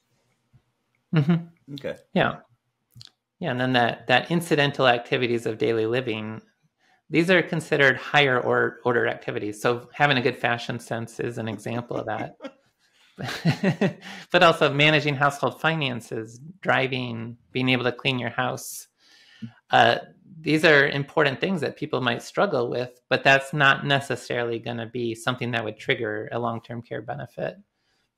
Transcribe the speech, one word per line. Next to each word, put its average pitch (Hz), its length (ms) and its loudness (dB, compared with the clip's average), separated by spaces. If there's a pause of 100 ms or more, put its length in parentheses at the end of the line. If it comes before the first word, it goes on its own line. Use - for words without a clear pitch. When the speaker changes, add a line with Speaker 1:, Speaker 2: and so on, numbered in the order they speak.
(1160)
Speaker 1:
Mm-hmm. 160 600 0
Speaker 2:
Okay. 90 200 -8 (180)
Speaker 1:
Yeah. 160 240 0 (1000)
Yeah, 170 120 -4
and 123 80 -2
then 127 140 0
that, 120 340 0
that 123 240 2
incidental 143 560 2
activities 120 580 0
of 113 140 -4
daily 113 260 0
living, 110 560 -4 (680)
these 165 200 2
are 175 140 4
considered 147 540 2
higher 135 420 2
or-, 120 440 0
order 117 240 2
activities. 117 540 -6
So 120 320 -2
having 143 240 2
a 120 40 0
good 123 160 0
fashion 120 420 -2
sense 117 400 -8
is 120 180 -6
an 110 100 -6
example 120 500 -6
of 117 100 -8
that. 110 300 -8 (800)
<laughs> - 840 -2 (320)
But 175 120 6
also 165 280 6
managing 147 440 4
household 139 460 0
finances, 123 760 -4 (220)
driving, 127 760 -2 (140)
being 131 180 0
able 120 160 2
to 147 60 0
clean 135 280 -2
your 120 100 -4
house. - 580 -6 (840)
Uh, 120 260 6 (420)
these 156 260 0
are 143 220 8
important 139 540 0
things 180 200 -2
that - 160 -4
people 139 240 -4
might 120 200 -2
struggle 143 480 -2
with, 123 400 -6
but 131 140 0
that's 135 300 4
not 139 320 2
necessarily 123 720 -2
gonna 117 260 -8
be 117 300 -6
something 123 360 -4
that 113 120 -2
would 107 160 -8
trigger 110 520 -4
a 117 80 -4
long-term 117 440 -6
care 127 180 -10
benefit 131 560 -10 (600)